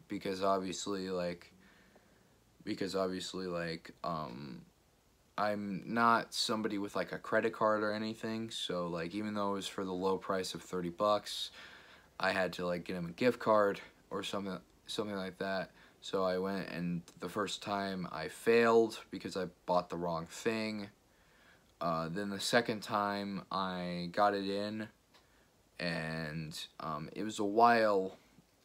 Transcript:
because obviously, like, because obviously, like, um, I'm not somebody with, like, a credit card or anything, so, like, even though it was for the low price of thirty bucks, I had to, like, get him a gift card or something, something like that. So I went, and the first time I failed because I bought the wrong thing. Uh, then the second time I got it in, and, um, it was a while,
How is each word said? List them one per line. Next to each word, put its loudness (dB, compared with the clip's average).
because -4
obviously, 0
like, -4
because -4
obviously, -4
like, -6
um, -8
I'm -2
not 4
somebody 0
with, -4
like, -2
a -6
credit 2
card 2
or 0
anything, -4
so, -4
like, -4
even -2
though 0
it -2
was -4
for -6
the -4
low 2
price -2
of -12
thirty -4
bucks, 0
I 2
had 2
to, -4
like, -2
get -4
him -4
a -6
gift 2
card 4
or -4
something, -4
something -4
like -6
that. -2
So 0
I 2
went, -2
and -2
the -6
first -2
time -2
I -6
failed 6
because -6
I 0
bought 4
the -4
wrong -2
thing. -4
Uh, 0
then -4
the -4
second 2
time -2
I -4
got 4
it -2
in, -4
and, -4
um, -6
it -4
was -4
a 0
while, 6